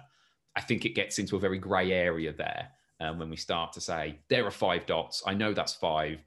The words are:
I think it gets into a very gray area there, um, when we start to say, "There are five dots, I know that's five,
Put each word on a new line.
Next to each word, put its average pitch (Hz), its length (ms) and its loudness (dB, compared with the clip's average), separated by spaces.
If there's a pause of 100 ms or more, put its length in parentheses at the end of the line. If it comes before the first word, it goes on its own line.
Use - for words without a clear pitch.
(540)
I - 60 -2
think 113 240 0
it 110 60 2
gets - 280 -2
into 101 180 -2
a 90 40 2
very 95 180 2
gray 95 340 2
area 85 380 2
there, - 380 -6 (320)
um, 82 180 -4
when 80 120 -6
we 78 60 -8
start 82 360 -2
to 85 80 -12
say, 78 380 -4 (100)
"There 123 160 4
are 98 60 0
five 87 340 2
dots, 82 400 0
I 98 80 0
know 104 220 2
that's 82 180 0
five, 78 540 0